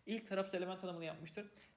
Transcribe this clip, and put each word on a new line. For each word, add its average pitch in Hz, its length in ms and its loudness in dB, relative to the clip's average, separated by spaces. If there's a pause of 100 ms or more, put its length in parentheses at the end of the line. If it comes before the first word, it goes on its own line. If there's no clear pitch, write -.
İlk 220 220 0
tarafsız 196 260 4
element 180 260 2
tanımını 170 240 -2
yapmıştır. 160 460 -4 (260)